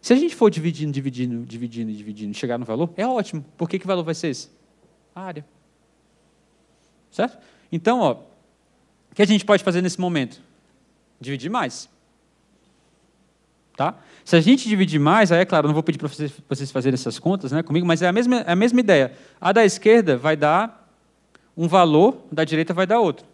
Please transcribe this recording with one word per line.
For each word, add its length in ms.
Se 120
a 20
gente 200
for 140
dividindo, 420
dividindo, 540
dividindo, 460
dividindo, 420
chegar 240
no 80
valor, 300
é 100
ótimo. 400
Por 120
que 80
que 80
valor 180
vai 120
ser 140
esse? 200
A 80
área. 240
Certo? 260
Então, 280
ó, 140
o 40
que 60
a 60
gente 180
pode 180
fazer 180
nesse 180
momento? 420
Dividir 300
mais. 400
Tá? 220
Se 100
a 60
gente 260
dividir 320
mais, 320
aí, 100
é 40
claro, 200
eu 20
não 80
vou 80
pedir 160
pra 80
vocês, 240
pra 260
vocês 140
fazerem 240
essas 240
contas, 320
né, 100
comigo, 240
mas 160
é 60
a 40
mesma, 260
é 160
a 20
mesma 240
ideia. 340
A 120
da 120
esquerda 540
vai 180
dar 560
um 120
valor, 640
da 120
direita 300
vai 140
dar 120
outro. 240